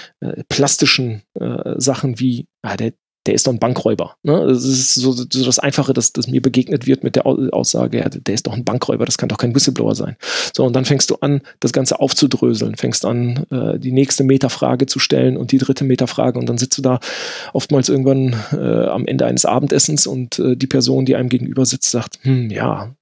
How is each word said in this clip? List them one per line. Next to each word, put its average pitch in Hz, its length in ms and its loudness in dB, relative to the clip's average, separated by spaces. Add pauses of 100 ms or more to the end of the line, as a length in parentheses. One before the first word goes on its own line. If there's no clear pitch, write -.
(220)
äh, - 280 -8
plastischen, 131 720 0 (180)
äh, 120 380 -6
Sachen 131 420 -2
wie, 123 280 -2 (160)
ah, 107 120 -6
der, 110 180 -4 (340)
der - 60 2
ist - 120 2
doch 135 60 4
ein 113 80 -4
Bankräuber, 113 640 0
ne? 151 240 2
Das 127 160 2
ist 127 320 0
so, 131 160 2
so 123 140 -4
das 127 340 0
Einfache, 139 320 0
das, 123 220 0
das 123 140 -2
mir 127 140 0
begegnet 127 460 0
wird 135 160 2
mit 127 140 -2
der - 80 2
Au-, 131 240 2
Aussage, - 480 0
„Ja, - 100 -2
der - 260 -4
ist - 140 -4
doch 110 60 -4
ein 120 100 -4
Bankräuber, 117 400 -2
das - 140 -2
kann 127 100 -4
doch 104 100 -4
kein 120 160 0
Whistleblower - 420 2
sein.“ 107 200 -6 (400)
So, - 80 2
und 123 100 2
dann 127 120 2
fängst 139 240 2
du - 60 0
an, 143 260 0 (180)
das 123 140 0
Ganze 135 260 0
aufzudröseln, 120 800 0
fängst - 260 -4
an, 120 480 -2
äh, 113 280 -2
die 127 120 -4
nächste 135 320 2
Metafrage 131 640 2
zu - 140 -4
stellen 131 360 2
und 127 160 -4
die 135 60 6
dritte 131 260 0
Metafrage 127 560 0
und 120 80 -2
dann 120 100 0
sitzt 123 200 -2
du 139 40 -6
da 127 200 2 (500)
oftmals 135 380 2
irgendwann, 135 440 2 (200)
äh, - 340 2
am - 180 -2
Ende 127 200 0
eines 123 180 0
Abendessens 143 640 2
und, 127 320 -6
äh, 127 160 2
die 131 120 -2
Person, 131 360 2
die 127 140 4
einem 127 100 -2
gegenüber 123 380 0
sitzt, - 260 -2
sagt, - 300 -6
„Hm, 127 280 0
ja, 107 520 -4